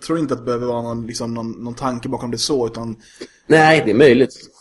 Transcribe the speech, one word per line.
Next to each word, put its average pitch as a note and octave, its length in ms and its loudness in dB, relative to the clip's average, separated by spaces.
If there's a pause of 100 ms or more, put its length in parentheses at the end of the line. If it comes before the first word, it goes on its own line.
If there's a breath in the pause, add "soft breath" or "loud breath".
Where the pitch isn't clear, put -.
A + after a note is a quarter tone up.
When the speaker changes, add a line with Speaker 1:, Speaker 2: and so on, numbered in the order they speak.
Speaker 1:
tror E3 120 -2
inte C#3 160 -4
att A#2+ 60 -8
det A#2 60 -12
behöver B2 200 -4
vara A#2+ 160 -4
någon, A#2 240 -8
liksom, A#2 280 -8
någon, A2+ 160 -8
någon A#2 240 -12
tanke B2+ 340 -6
bakom A#2+ 220 -6
det A#2+ 80 -6
så, B2+ 280 0
utan A2+ 300 -8 (500 loud breath)
Speaker 2:
Nej, D#3 380 6
det A2 60 0
är G2 60 2
möjligt. C3 340 6 (300)